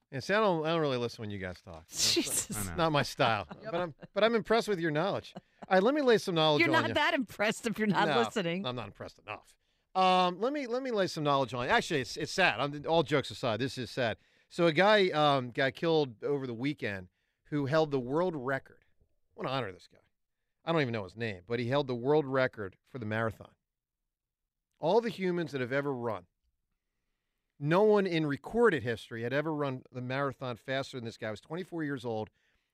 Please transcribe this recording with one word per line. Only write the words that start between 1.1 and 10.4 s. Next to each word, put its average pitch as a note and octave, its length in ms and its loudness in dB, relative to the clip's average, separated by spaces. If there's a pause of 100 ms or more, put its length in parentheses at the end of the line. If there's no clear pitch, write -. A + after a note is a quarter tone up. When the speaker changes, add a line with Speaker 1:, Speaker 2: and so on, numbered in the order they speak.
Speaker 1:
when G#2 80 -8
you G2+ 80 -8
guys F#2 240 -8
talk. E2 240 -18
Speaker 2:
<laughs> - 40 -20
Jesus. - 680 -2
Speaker 3:
I F#3+ 140 -4
know. E2 140 -8
Speaker 1:
Not D#3+ 80 2
my C#3+ 100 2
style. A2+ 520 0
Speaker 2:
<laughs> - 160 -20
Speaker 1:
But D#3+ 40 -8
I'm, E3+ 200 -4 (200)
but G3+ 100 2
I'm A#3 100 4
impressed A3 340 2
with G3 120 -2
your E3 100 0
knowledge. D3+ 440 -2 (340)
All F#3+ 80 2
right, F#3+ 60 6
let B3+ 120 4
me D4+ 80 0
lay A#3+ 160 6
some F#3 160 -2
knowledge D#3 260 6
Speaker 2:
You're E4+ 140 4
Speaker 1:
on D#4+ 80 6
Speaker 2:
not D#4+ 60 0
Speaker 1:
you. - 60 -2
Speaker 2:
that D#4 200 2
impressed A3 520 -2
if G3+ 120 -6
you're G#3+ 100 0
not G3 200 2
Speaker 1:
No, D3 100 2
Speaker 2:
listening. F#3+ 480 -2
Speaker 1:
I'm B2 100 -4
not A2 100 -8
impressed G2 400 -14
enough. - 280 -14 (400)
Um, F#3 460 4